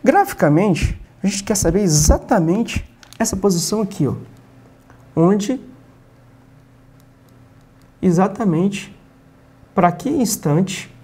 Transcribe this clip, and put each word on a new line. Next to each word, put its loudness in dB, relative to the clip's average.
Graficamente, 2
a -2
gente -4
quer -4
saber 0
exatamente 0
essa -2
posição 0
aqui, -2
ó, -2
onde, 2
exatamente 0
para 4
que -6
instante -2